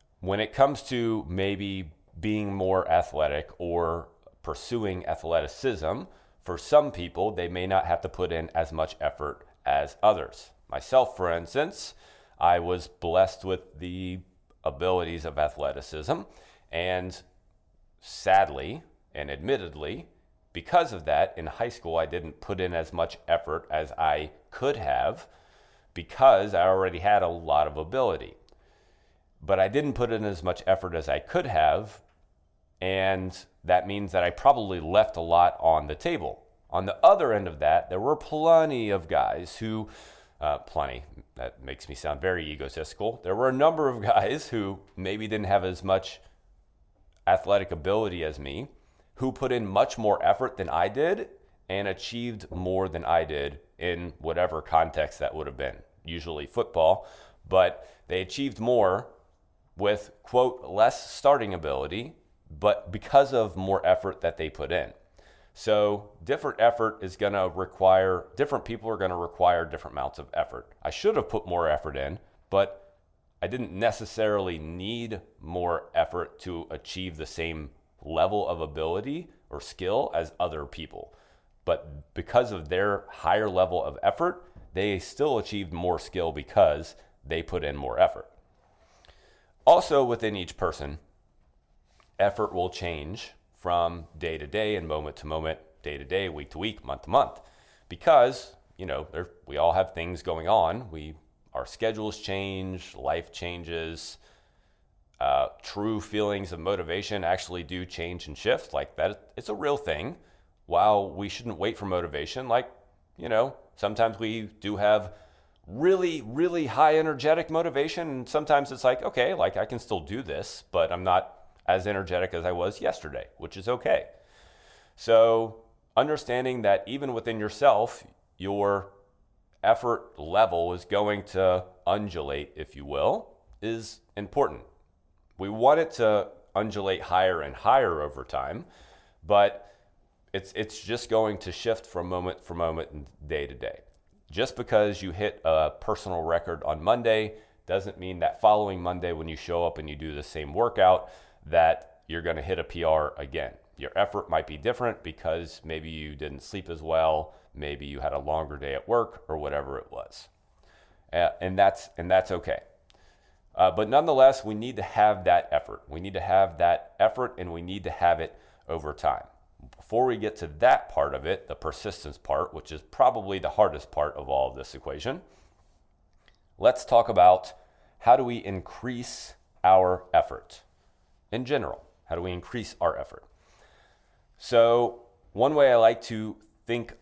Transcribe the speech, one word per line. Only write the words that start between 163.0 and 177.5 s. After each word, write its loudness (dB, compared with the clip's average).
Uh, 6
but 0
nonetheless, 6
we -4
need -6
to -4
have 2
that 4
effort. -2
We -10
need -8
to -4
have 2
that 2
effort 2
and -8
we -8
need -8
to -6
have 2
it -8
over -6
time. -2
Before -2
we 0
get -4
to -10
that 6
part 0
of -6
it, -4
the -10
persistence -8
part, -2
which -14
is -12
probably 0
the -4
hardest 2
part -2
of -10
all 0
of -14
this -14
equation, -8
let's 4
talk 6
about 8